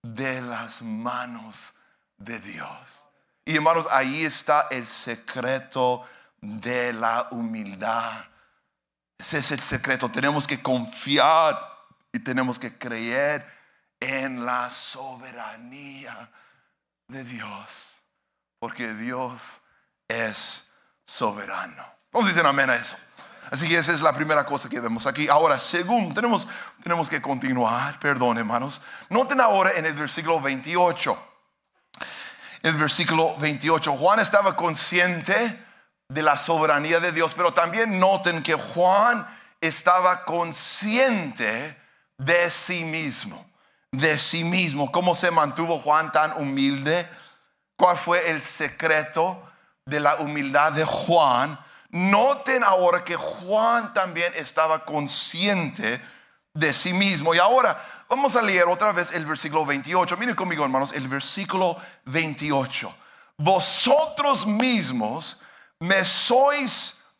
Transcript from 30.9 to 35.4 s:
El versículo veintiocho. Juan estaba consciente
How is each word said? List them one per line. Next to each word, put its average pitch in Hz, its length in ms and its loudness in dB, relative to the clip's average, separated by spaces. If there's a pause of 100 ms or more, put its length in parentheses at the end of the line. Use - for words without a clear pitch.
El 160 140 2
versículo 160 600 2
veintiocho. 151 560 0
Juan 175 280 4
estaba 202 360 2
consciente 180 1080 0 (420)